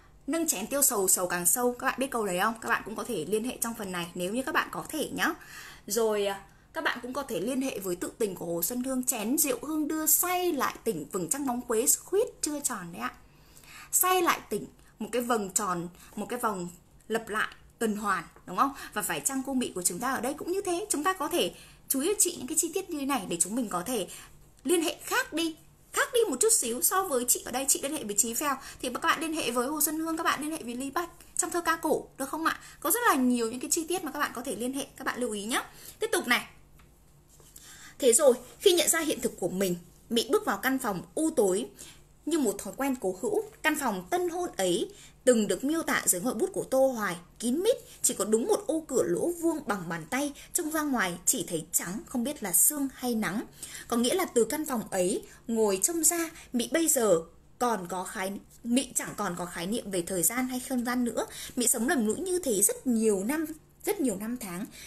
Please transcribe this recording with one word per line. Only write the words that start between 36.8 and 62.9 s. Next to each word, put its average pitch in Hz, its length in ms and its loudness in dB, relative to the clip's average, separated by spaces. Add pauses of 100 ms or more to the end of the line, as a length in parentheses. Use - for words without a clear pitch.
Thế 254 140 6
rồi, 285 220 10 (240)
khi 392 140 8
nhận 349 160 4
ra 330 120 4
hiện 302 200 0
thực - 200 -2
của 185 80 2
mình, 180 280 0 (340)
Mị - 200 2
bước 415 140 4
vào 208 140 0
căn 262 200 2
phòng 196 240 -2 (120)
u - 160 2
tối 202 380 2 (580)
như 311 120 2
một 226 200 2
thói 190 180 -10
quen 269 240 0
cố 185 200 -2
hữu. - 220 0 (200)
Căn 302 180 2
phòng 202 300 -2
tân 359 180 2
hôn 349 280 -4
ấy 190 380 0 (300)
từng 233 240 2
được 185 160 -2
miêu 311 180 0
tả 285 240 -2
dưới 180 140 2
ngòi 233 140 -2
bút 285 180 -2
của - 120 -4
Tô 262 220 4
Hoài, 208 300 -2 (220)
kín 247 240 0
mít, 453 140 4 (260)
chỉ - 120 2
có - 100 0
đúng 220 220 2
một 415 200 2
ô 320 220 -2
cửa 240 140 2
lỗ - 280 0
vuông 330 360 -2
bằng 185 220 -2
bàn 165 220 -6
tay, 285 220 -2 (200)
trông 320 180 0
ra 311 120 0
ngoài 208 440 0
chỉ 202 220 2
thấy 165 240 -4
trắng, 202 340 -2
không 240 180 -2
biết 294 180 -4
là 190 100 -4
sương 277 420 4
hay 247 200 -2
nắng. 208 280 0 (460)
Có 254 80 0
nghĩa 247 180 2
là 381 100 2
từ 233 200 4
căn 302 220 -2
phòng 240 240 -2
ấy 196 320 0 (240)
ngồi 214 360 2
trông 330 220 0
ra, 339 260 2 (220)
Mị 240 200 0
bây 330 160 4
giờ 208 320 6 (380)
còn 220 300 0
có 185 160 -6
khái, 190 280 -6 (320)
Mị 240 300 2
chẳng 208 220 -4
còn 196 220 -2
có 180 60 -4
khái 175 220 -6
niệm 202 240 -4
về 185 120 0
thời 180 200 -2
gian 247 260 2
hay 254 120 -4
không 247 240 -2
gian 247 200 0
nữa. 240 220 -2 (300)
Mị 247 120 2
sống 233 200 2
lầm 269 180 4
lũi 214 140 0
như 359 180 0
thế 240 240 2
rất - 240 2
nhiều 220 380 4